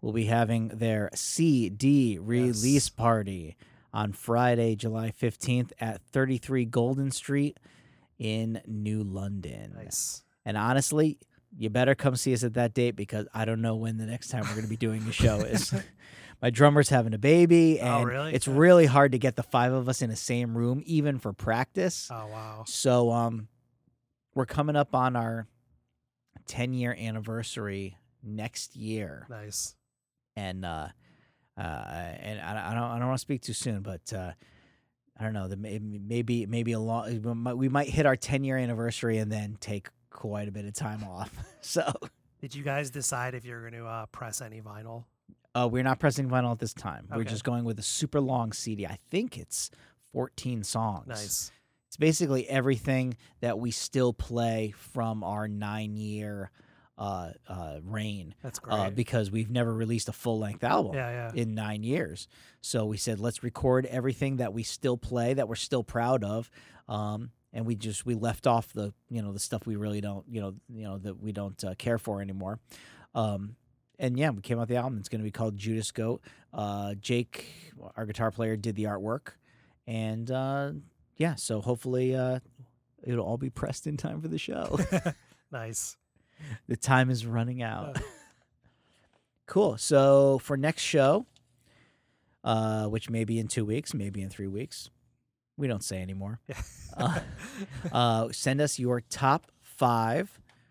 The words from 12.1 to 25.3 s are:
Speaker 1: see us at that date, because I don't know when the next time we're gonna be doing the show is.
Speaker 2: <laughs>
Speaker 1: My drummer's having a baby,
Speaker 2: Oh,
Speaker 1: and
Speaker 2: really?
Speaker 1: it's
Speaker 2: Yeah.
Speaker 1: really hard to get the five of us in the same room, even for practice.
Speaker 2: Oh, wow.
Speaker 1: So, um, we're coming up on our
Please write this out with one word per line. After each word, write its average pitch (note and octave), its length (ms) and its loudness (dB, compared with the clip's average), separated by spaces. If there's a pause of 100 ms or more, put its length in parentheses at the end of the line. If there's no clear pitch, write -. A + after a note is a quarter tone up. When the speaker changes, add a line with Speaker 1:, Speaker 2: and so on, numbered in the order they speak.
Speaker 1:
see B2+ 180 2
us A#2 100 0
at A#2 80 0
that A#2+ 220 2
date, A#2+ 220 2
because G#2+ 360 -4
I A2 140 0
don't A2+ 160 0
know A2+ 140 2
when A2 200 -2
the A2 100 -4
next A#2 220 -6
time A#2 180 -2
we're G#2 100 -4
gonna A2 120 -4
be A2 80 -2
doing A2 300 0
the A2+ 60 -4
show G#2+ 280 4
is. - 340 0 (340)
Speaker 2:
<laughs> - 340 -16
Speaker 1:
My B2 80 4
drummer's C#3+ 400 8
having A2+ 240 4
a G#2+ 40 -4
baby, E3 600 8
Speaker 2:
Oh, A#2+ 60 0 (140)
Speaker 1:
and A#2+ 80 4
Speaker 2:
really? C#3+ 260 -2
Speaker 1:
it's B2+ 120 2
Speaker 2:
Yeah. C3+ 120 0
Speaker 1:
really E3+ 260 12
hard C#3 280 8
to B2+ 60 2
get B2 180 2
the - 60 -2
five B2 300 2
of B2+ 160 0
us C3 140 0
in A#2 80 0
the G#2+ 60 -4
same A#2+ 400 -2
room, B2 280 2
even D3 340 2
for A2+ 140 -4
practice. C3 800 -2
Speaker 2:
Oh, A2+ 140 -8
wow. A2 400 -10
Speaker 1:
So, B2 440 4
um, A#2 380 0 (880)
we're C3+ 100 0
coming D3 320 0
up C#3+ 180 2
on B2+ 220 4
our A2+ 300 -2 (1000)